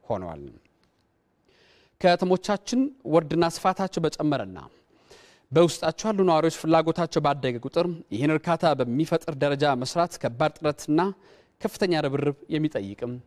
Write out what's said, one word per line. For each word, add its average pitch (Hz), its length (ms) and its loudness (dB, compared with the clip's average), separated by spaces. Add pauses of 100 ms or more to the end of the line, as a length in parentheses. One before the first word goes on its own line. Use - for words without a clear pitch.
ሆኗል። 87 380 -6 (1600)
ከተሞቻችን 185 800 2 (240)
ወርድና 160 440 2
ስፋታቸው 185 520 -2
በጨመረና 139 580 -2 (920)
በውስጣቸው 160 540 2
ያሉ 214 180 0
ነዋሪዎች 165 340 2
ፍላጎታቸው 160 640 2
ባደገ 139 380 -2
ቁጥር 170 280 -2 (240)
ይህን 143 200 0
እርካታ 160 320 0 (120)
በሚፈጥር 139 600 -2
ደረጃ 143 400 0
መስራት 165 420 -2
ከባድ 131 360 -2
ጥረትና 151 480 -2 (600)
ከፍተኛ 180 400 -2
ርብርብ 139 360 -2 (120)
የሚጠይቅም 123 640 -4 (140)